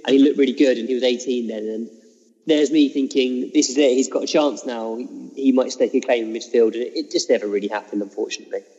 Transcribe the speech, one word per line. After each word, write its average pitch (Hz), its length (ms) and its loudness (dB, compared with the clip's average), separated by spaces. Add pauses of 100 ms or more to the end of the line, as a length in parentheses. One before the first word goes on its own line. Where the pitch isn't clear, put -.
and 135 100 4
he 139 60 8
looked 139 160 4
really 127 160 4
good, 127 240 4
and 113 100 -6
he 131 60 0
was 120 80 -2
eighteen 123 460 -2
then. 107 200 -8
And 110 220 -8 (560)
there's 151 240 2
me 147 180 4
thinking, 131 640 -2
"This 147 160 2
is 127 80 -4
it. 143 140 4
He's 127 180 2
got - 160 -4
a - 20 -6
chance - 380 0
now. 113 320 -6 (400)
He 135 160 2
might 127 180 2
stake 123 240 -2
a 131 60 2
claim 113 340 -2
in 113 60 -6
midfield." 117 320 2
And 110 40 -8
it, 120 200 -6
it 160 140 -8
just - 180 -4
never 107 180 0
really 101 220 -2
happened, 104 320 -6
unfortunately. - 600 -8 (180)